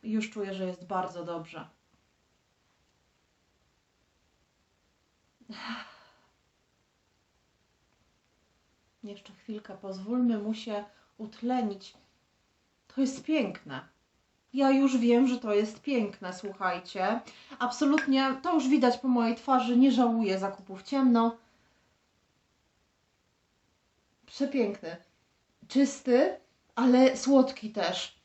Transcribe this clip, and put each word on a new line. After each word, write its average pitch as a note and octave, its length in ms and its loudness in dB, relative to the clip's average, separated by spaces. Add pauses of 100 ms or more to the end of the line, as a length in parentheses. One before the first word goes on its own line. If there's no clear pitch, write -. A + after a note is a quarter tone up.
Już A3 260 -4
czuję, G3 240 -8
że F#3+ 120 -6
jest F3+ 200 -10
bardzo F3+ 400 -6
dobrze. E3 420 -12 (4000)
Jeszcze G3+ 300 -16
chwilkę, G#3 440 -14
pozwólmy G#3+ 600 0
mu G#3+ 160 -4
się G#3 320 -6 (320)
utlenić. A3 760 -4 (920)
To - 140 -4
jest - 220 -2
piękne. G3 580 -4 (720)
Ja C4+ 180 2
już C4+ 260 4
wiem, A#3+ 300 4
że B3 120 -2
to G#3+ 140 -4
jest G#3+ 280 0
piękne, G3+ 520 -4
słuchajcie. F#3+ 880 -4 (380)
Absolutnie, C4+ 840 0
to F4+ 120 -2
już C4+ 140 0
widać B3+ 300 2
po - 100 -6
mojej A#3 280 0
twarzy, B3 420 0
nie C4 140 6
żałuję A3+ 480 2
zakupu G3 360 -8
w - 80 -18
ciemno. A#3 540 2 (3000)
Przepiękny. G#3 720 -4 (680)
Czysty, C4+ 680 2 (380)
ale B3+ 420 6
słodki C4 540 2
też. F3+ 540 -4